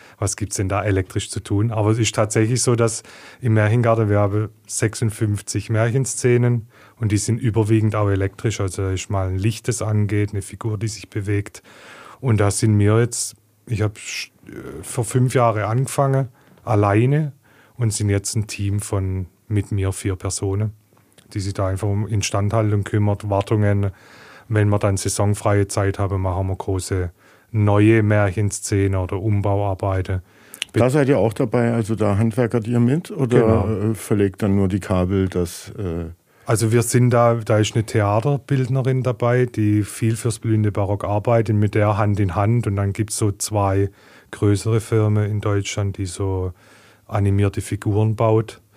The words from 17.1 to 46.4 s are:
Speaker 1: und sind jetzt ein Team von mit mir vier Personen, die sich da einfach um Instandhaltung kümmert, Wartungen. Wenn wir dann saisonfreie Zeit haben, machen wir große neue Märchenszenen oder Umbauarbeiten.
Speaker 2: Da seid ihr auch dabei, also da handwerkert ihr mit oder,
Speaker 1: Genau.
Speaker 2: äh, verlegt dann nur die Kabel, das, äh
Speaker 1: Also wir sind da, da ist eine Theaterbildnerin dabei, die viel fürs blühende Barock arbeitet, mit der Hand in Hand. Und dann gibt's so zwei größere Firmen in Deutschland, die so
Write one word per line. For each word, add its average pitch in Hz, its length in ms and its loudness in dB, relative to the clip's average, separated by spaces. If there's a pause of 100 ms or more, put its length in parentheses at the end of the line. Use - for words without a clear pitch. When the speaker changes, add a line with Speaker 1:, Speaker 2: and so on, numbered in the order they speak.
Speaker 1:
und 113 160 0
sind 104 160 -2
jetzt 101 280 0
ein 107 120 -2
Team 101 320 -4
von 95 460 -4 (240)
mit 104 240 -2
mir 95 180 0
vier 95 240 -4
Personen, 101 560 -4 (640)
die 101 80 -6
sich 95 120 -4
da 98 140 -2
einfach 95 220 -2
um 101 180 -2
Instandhaltung 104 800 0
kümmert, 104 440 0
Wartungen. 101 600 0 (560)
Wenn 107 220 2
wir 104 100 2
dann 101 160 2
saisonfreie 101 720 0
Zeit 98 320 -2
haben, 98 220 -2
machen 95 260 -2
wir 95 80 -4
große 92 560 -4 (400)
neue 107 520 6
Märchenszenen 101 920 0
oder 92 240 -4
Umbauarbeiten. 98 1000 -2 (500)
Speaker 2:
Da 123 180 2
seid 135 200 2
ihr 139 80 4
auch 107 160 2
dabei, 117 400 0
also 113 220 -2
da 101 220 2
handwerkert 113 500 0
ihr 120 120 0
mit 131 320 0
oder, 131 300 2
Speaker 1:
Genau. 110 500 2
Speaker 2:
äh, 107 40 -2
verlegt 101 480 -2
dann 98 120 2
nur 98 140 2
die 98 100 -2
Kabel, 92 480 0
das, - 500 -6
äh 85 280 -6 (400)
Speaker 1:
Also 113 260 0
wir 117 120 4
sind 123 260 4
da, 120 260 4
da 110 220 0
ist 107 180 0
eine 110 80 2
Theaterbildnerin 127 1200 0
dabei, 123 420 2
die 104 380 0
viel 113 320 -2
fürs 110 240 -4
blühende 107 320 0
Barock 101 320 -2
arbeitet, 104 540 0
mit 104 180 0
der 104 220 2
Hand 104 240 0
in 92 140 -2
Hand. 110 320 0
Und 98 100 -2
dann 98 160 0
gibt's 107 240 -4
so 104 160 0
zwei 98 560 0 (420)
größere 107 500 0
Firmen 107 480 0
in 101 100 -2
Deutschland, 101 580 -2
die 98 80 -4
so 92 460 -4 (540)